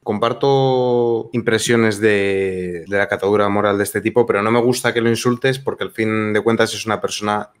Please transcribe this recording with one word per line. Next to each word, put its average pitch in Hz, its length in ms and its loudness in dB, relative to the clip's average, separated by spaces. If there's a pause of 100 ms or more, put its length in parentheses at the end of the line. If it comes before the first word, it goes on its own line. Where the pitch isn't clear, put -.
"Comparto 120 1300 0
impresiones 110 680 0
de, 95 880 0
de 98 120 -2
la 101 100 0
catadura 101 400 2
moral 101 300 0
de 101 60 0
este 101 160 -4
tipo, 110 260 2
pero 101 160 0
no 110 80 0
me 120 100 2
gusta 120 340 0
que 120 60 0
lo 113 100 2
insultes 123 480 0
porque 101 260 -6
al 92 60 -10
fin 110 420 -2
de 104 80 2
cuentas 110 340 2
es 104 120 -10
una 104 140 -2
persona 104 500 -4 (100)